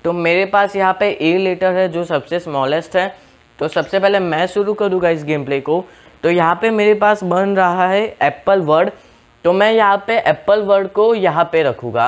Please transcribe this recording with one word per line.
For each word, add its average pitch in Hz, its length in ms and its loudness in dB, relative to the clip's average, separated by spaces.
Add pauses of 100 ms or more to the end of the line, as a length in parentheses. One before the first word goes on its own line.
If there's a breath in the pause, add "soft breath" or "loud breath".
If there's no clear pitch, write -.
तो 170 100 -2
मेरे 175 320 0
पास 196 300 0
यहाँ 190 240 0
पे 208 120 0
ए 165 260 0
लेटर 185 360 0
है 185 160 0
जो 170 140 -4
सबसे 170 360 -4
स्मॉलेस्ट 147 560 -4
है। 185 180 -2 (460 loud breath)
तो 147 80 -2
सबसे 170 320 -2
पहले 196 200 2
मैं 170 280 -2
शुरू 202 260 -2
करूँगा 185 360 0
इस 156 140 -2
गेम 147 220 -4
प्ले 139 160 -2
को। 165 220 -2 (400 loud breath)
तो 160 60 2
यहाँ 175 320 2
पे 226 80 0
मेरे 214 260 2
पास 208 280 0
बन 190 320 -2
रहा 180 320 2
है 202 180 0 (160)
एप्पल 196 400 0
वर्ड, 165 280 2 (560 soft breath)
तो 175 80 4
मैं 208 180 2
यहाँ 202 360 2
पे 226 120 -2
एप्पल 202 420 0
वर्ड 196 260 0
को 214 280 2
यहाँ 170 360 0
पे 160 120 2
रखूँगा। 120 440 -2